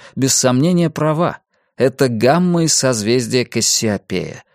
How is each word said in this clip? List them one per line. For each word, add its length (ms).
без 180
сомнения, 560
права. 500
Это 300
Гамма 560
из 100
созвездия 720
Кассиопея, 960